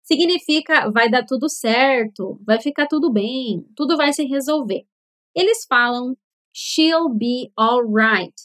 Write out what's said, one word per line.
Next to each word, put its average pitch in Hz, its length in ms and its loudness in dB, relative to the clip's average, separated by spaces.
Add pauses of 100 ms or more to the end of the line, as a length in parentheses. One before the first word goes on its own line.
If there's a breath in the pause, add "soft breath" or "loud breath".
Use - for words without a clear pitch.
Significa 311 880 0
vai 226 180 2
dar 240 160 2
tudo 262 220 -4
certo, 233 960 0
vai 220 160 2
ficar 285 280 -2
tudo 311 220 0
bem, 226 640 -2
tudo 294 220 0
vai 294 160 2
se 294 140 -2
resolver. 269 600 -4 (500)
Eles 392 300 0
falam, 247 520 -2 (340)
"She'll 320 580 0
be 240 460 -4
all 233 300 2
right." 214 480 0 (120)